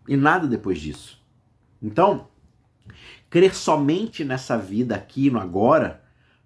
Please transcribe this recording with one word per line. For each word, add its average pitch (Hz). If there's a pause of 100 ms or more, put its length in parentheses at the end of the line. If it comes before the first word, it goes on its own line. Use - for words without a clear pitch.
E 139
nada 156
depois 101
disso. - (600)
Então, 160 (1040)
crer 185
somente 165
nessa 131
vida 104
aqui, 135
no 120
agora, 98 (420)